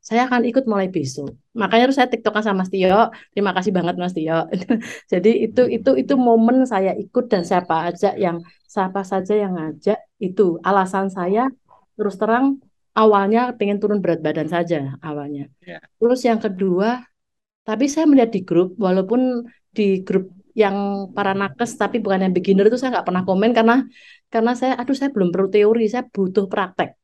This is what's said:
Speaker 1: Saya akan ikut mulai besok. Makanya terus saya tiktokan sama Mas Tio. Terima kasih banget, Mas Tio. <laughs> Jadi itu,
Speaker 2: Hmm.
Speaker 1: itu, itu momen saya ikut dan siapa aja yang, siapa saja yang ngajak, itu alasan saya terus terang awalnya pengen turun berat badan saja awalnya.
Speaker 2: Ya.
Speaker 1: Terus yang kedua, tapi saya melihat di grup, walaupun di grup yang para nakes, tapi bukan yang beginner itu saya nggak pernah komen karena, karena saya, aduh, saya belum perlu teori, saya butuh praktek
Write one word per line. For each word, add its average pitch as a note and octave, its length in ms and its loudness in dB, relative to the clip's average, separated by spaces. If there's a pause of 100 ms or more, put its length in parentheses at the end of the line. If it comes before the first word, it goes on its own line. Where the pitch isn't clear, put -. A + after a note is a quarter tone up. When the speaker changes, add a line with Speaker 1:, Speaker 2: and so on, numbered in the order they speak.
Speaker 1:
Saya A#3+ 240 2
akan B3 160 2
ikut B3 240 0
mulai G3 240 -2
besok. C#3 400 -6 (240)
Makanya A3+ 320 2
terus C4+ 80 2
saya B3+ 160 2
tiktokan G#3+ 320 -2
sama F#3+ 240 0
Mas - 80 -10
Tio. F#3+ 320 4 (240)
Terima G3+ 240 -2
kasih F#3+ 160 -2
banget, F3+ 240 -2
Mas F3+ 160 -4
Tio. D#3+ 400 -2
<laughs> - 600 -6
Jadi G#3 360 2
itu, B3 160 2
Speaker 2:
Hmm. A#3+ 160 0
Speaker 1:
itu, C4+ 120 2 (120)
itu C#4 160 -2
momen A#3+ 480 4
saya F#3+ 240 0
ikut A#3+ 400 -4
dan F3 160 0
siapa F3 400 0
aja F3 320 0
yang, E3+ 240 -2 (240)
siapa F#3+ 400 -4
saja F#3+ 320 -4
yang F#3+ 160 -4
ngajak, D#3+ 400 -4 (240)
itu F#3 400 0
alasan F#3+ 480 0
saya G3 400 -2 (460)
terus G#3 260 -6
terang B3+ 400 0 (380)
awalnya A3 560 2
pengen G3+ 240 -2
turun G#3 260 -2
berat E3 160 0
badan D#3 300 -4
saja E3 520 -4
awalnya. D3 440 -10 (160)
Speaker 2:
Ya. E3+ 160 -18 (240)
Speaker 1:
Terus B3 240 2
yang A3 160 2
kedua, G3 640 -2 (580)
tapi A3 240 -2
saya D#4 220 0
melihat A#3+ 240 4
di F#3+ 100 -2
grup, F3+ 320 0
walaupun A#3 680 0 (260)
di G3 320 0
grup F#3+ 260 -2 (240)
yang G3+ 600 -2
para G3 220 -2
nakes, F#3+ 400 -6
tapi G3+ 260 -2
bukan F#3+ 240 0
yang F#3 60 0
beginner F#3+ 340 4
itu A#3 100 4
saya B3 220 -2
nggak - 80 -4
pernah F3+ 180 -2
komen G3 300 2
karena, A#3 300 4 (420)
karena A#3 300 0
saya, C4 200 0
aduh, B3+ 200 -4
saya C#4 160 -2
belum F#3+ 200 2
perlu F#3+ 200 0
teori, G#3+ 360 4
saya B3 200 -4
butuh G3 400 -2
praktek F#3+ 540 -4